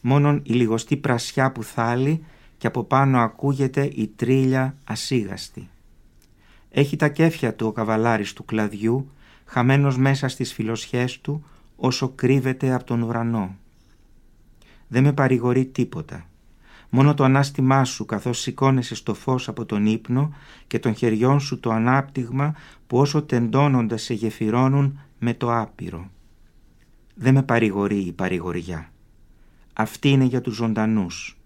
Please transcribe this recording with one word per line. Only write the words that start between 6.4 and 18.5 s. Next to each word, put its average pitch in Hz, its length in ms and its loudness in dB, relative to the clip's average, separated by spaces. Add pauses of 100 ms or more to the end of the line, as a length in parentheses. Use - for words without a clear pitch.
Έχει 143 240 2
τα 156 120 2
κέφια 151 480 0
του 113 120 -2
ο 107 40 -2
καβαλάρης 110 640 0
του - 120 -16
κλαδιού, 110 680 -2 (340)
χαμένος 135 520 2
μέσα 135 300 2
στις 123 260 -6
φιλοσιές 120 680 -4
του, 151 220 -8 (320)
όσο 131 340 -2
κρύβεται 131 640 0
από 123 100 -2
τον 117 180 -4
ουρανό. 117 540 -4 (1400)
Δεν 127 120 4
με 143 100 4
παρηγορεί 127 520 2
τίποτα. - 600 -6 (640)
Μόνο 139 240 6
το 143 100 2
ανάστημά 135 600 4
σου, - 220 -4
καθώς 113 340 -4
σηκώνεσαι 131 560 0